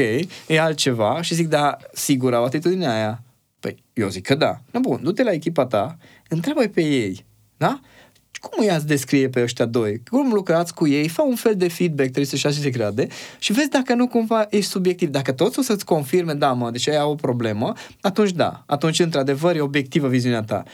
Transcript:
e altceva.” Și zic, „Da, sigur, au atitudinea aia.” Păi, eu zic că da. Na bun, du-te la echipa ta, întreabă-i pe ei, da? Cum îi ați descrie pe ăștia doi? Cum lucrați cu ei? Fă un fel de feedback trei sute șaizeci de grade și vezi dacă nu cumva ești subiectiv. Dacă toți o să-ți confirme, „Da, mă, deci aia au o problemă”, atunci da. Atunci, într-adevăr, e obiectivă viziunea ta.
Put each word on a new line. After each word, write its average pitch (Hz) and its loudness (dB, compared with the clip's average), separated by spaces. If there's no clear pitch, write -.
e 156 2
altceva.” 143 0
Și 170 -4
zic, 165 0
„Da, 147 2
sigur, 127 0
au 120 4
atitudinea 156 0
aia.” 110 -2
Păi, - -8
eu 104 0
zic 92 -8
că 135 2
da. 131 0
Na 240 -2
bun, 190 0
du-te 175 -2
la 226 2
echipa 156 -2
ta, 110 -2
întreabă-i 226 0
pe 196 -2
ei, 131 -2
da? 233 -2
Cum - -4
îi 202 2
ați 151 0
descrie 139 2
pe 127 0
ăștia 120 0
doi? 113 -2
Cum 262 2
lucrați 170 0
cu 170 0
ei? 147 2
Fă 165 -2
un 269 2
fel 220 2
de 180 2
feedback 151 0
trei 143 -2
sute 139 -4
șaizeci 147 0
de 147 0
grade 110 -2
și - -2
vezi 277 2
dacă 262 0
nu 247 2
cumva 226 2
ești 202 0
subiectiv. 180 0
Dacă 139 -2
toți 170 0
o 285 0
să-ți 208 -2
confirme, 165 0
„Da, 143 2
mă, 123 -2
deci 123 -4
aia 151 2
au 147 2
o 147 -2
problemă”, 120 -2
atunci 202 0
da. 131 -2
Atunci, 156 0
într-adevăr, 160 2
e 151 0
obiectivă 139 0
viziunea 120 2
ta. 107 -2